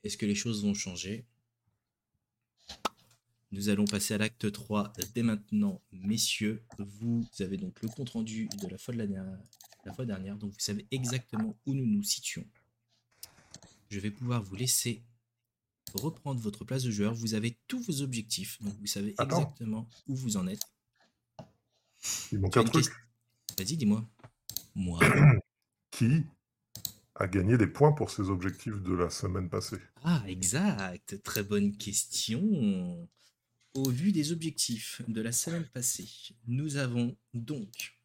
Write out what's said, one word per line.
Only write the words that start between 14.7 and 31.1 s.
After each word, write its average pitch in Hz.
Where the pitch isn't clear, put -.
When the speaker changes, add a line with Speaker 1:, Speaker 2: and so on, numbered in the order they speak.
Speaker 1:
reprendre 143
votre 107
place 131
de 120
joueur. 104
Vous 113
avez 113
tous 254
vos 151
objectifs, 123
donc 101
vous 101
savez 101
Speaker 2:
Attends. 139
Speaker 1:
exactement 113
où 139
vous 123
en 92
êtes. 95
Speaker 2:
Il 107
manque 95
Speaker 1:
Tu 123
as 113
Speaker 2:
un -
Speaker 1:
une 117
Speaker 2:
truc. 160
Speaker 1:
quest-, -
vas-y, 107
dis-moi. 113
Moi. 90
Speaker 2:
<clears throat> -
Qui 143
a -
gagné 98
des 104
points 147
pour 147
ses 98
objectifs 98
de 92
la 87
semaine 92
passée ? 95
Speaker 1:
Ah, 160
exact. 98